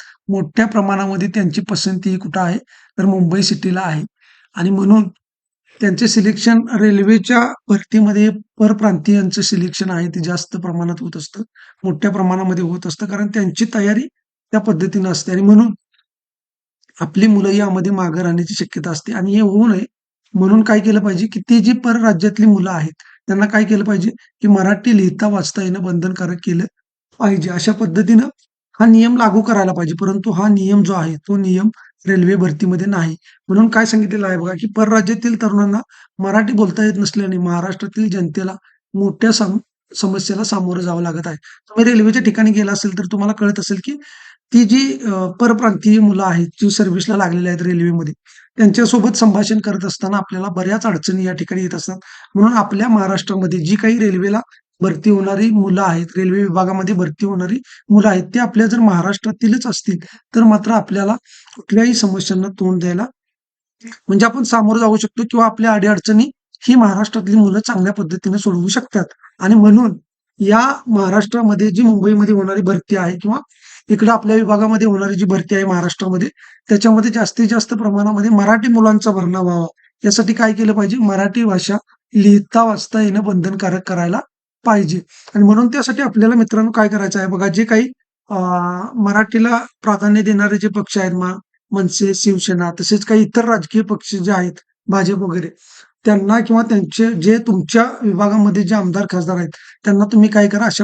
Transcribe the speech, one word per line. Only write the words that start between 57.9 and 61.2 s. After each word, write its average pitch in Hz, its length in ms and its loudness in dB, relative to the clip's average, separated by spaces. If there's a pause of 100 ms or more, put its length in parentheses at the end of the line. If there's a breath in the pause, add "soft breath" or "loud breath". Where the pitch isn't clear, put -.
आहेत, 185 140 0
ते - 160 -6
आपल्या 226 280 0
जर 233 120 0
महाराष्ट्रातीलच 208 880 0
असतील, 196 300 -4 (380 loud breath)
तर 226 80 4
मात्र 214 280 4
आपल्याला 202 440 -2 (400 soft breath)